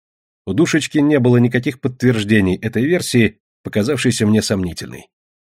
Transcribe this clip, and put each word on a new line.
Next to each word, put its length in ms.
У 80
Душечки 460
не 200
было 180
никаких 440
подтверждений 720
этой 300
версии, 540
показавшейся 640
мне 140
сомнительной. 680